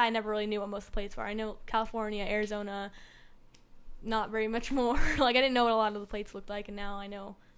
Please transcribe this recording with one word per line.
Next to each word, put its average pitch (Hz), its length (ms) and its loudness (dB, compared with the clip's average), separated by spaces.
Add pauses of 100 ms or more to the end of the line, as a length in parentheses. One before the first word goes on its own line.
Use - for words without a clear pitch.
I 233 80 6
never 220 180 0
really 214 180 0
knew 214 120 0
what 202 100 -4
most 202 140 -8
of - 80 -14
the - 20 -8
plates 208 240 -2
were. 220 60 -4
I 208 100 -4
know 220 320 -4
California, 220 600 -2
Arizona, 202 680 -2 (1120)
not 220 260 0
very 220 180 0
much 233 240 -2
more. 247 240 4
<laughs> 302 220 6
Like, 247 180 6
I 254 60 8
didn't 269 120 4
know 240 100 6
what 233 100 4
a - 40 4
lot 214 180 2
of 208 60 -6
the 202 60 -10
plates 208 280 -8
looked 196 140 -10
like, 208 180 -8
and 202 80 -10
now 202 200 -4
I 202 120 -8
know 202 280 -10 (220)